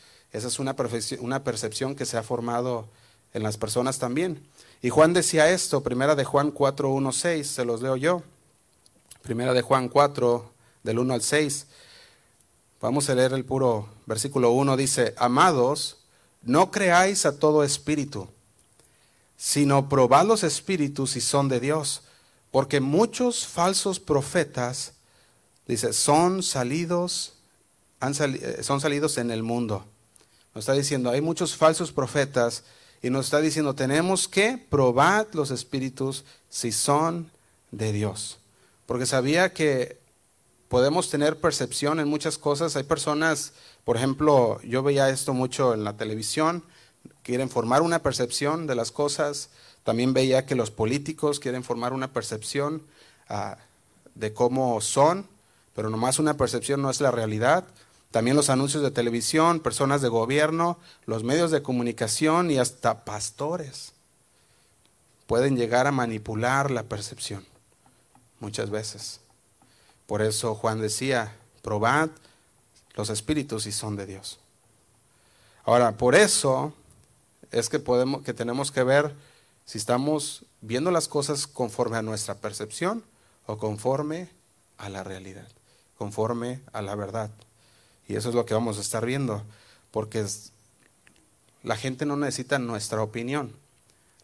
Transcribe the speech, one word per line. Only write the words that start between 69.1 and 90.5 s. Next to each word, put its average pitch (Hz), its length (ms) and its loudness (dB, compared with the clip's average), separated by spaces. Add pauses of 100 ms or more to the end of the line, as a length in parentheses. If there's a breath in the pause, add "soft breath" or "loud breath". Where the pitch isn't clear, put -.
Por 104 140 -2
eso 110 340 0
Juan 110 280 -2
decía, 110 520 -2 (280)
"Probad 120 480 2 (840 soft breath)
los 107 120 -4
espíritus 117 540 -4
si 107 100 -8
son 107 240 -6
de 101 80 -8
Dios". 95 360 -14 (1200 soft breath)
Ahora, 117 280 4
por 123 220 2
eso 147 600 4 (760)
es 113 200 -2
que 156 80 -2
podemos, 127 460 0
que 123 100 -6
tenemos 123 380 -4
que 131 100 0
ver 143 320 2 (500 soft breath)
si - 140 -12
estamos 143 640 -2 (160)
viendo 127 300 -2
las 165 180 0
cosas 143 380 -4
conforme 117 500 -4
a 113 60 -4
nuestra 107 320 -6
percepción 107 720 -6 (420 soft breath)
o 107 100 -8
conforme 131 720 -4 (480)
a 98 140 -14
la 98 120 -10
realidad, 95 460 -14 (480 soft breath)
conforme 117 640 -4 (140)
a 110 80 -8
la 101 120 -8
verdad. 104 360 -8 (800 soft breath)
Y 101 80 -4
eso 107 120 -4
es 117 60 -2
lo 120 100 2
que 107 80 -6
vamos 110 260 0
a - 20 -8
estar 110 260 -4
viendo, 120 380 -4 (480 loud breath)
porque 107 280 -4
es, - 300 -6 (1120)